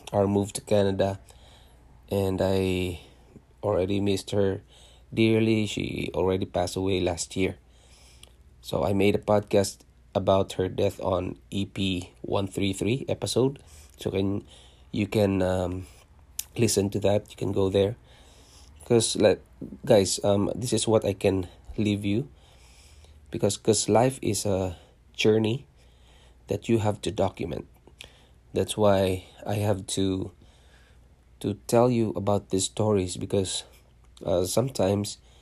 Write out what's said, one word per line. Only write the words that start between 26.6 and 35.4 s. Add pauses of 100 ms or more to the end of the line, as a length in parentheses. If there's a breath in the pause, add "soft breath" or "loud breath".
you
have
to
document. (840 loud breath)
That's
why (200)
I
have
to, (1080 soft breath)
to (140)
tell
you
about
these
stories,
because, (640 soft breath)
uh,
sometimes (240 soft breath)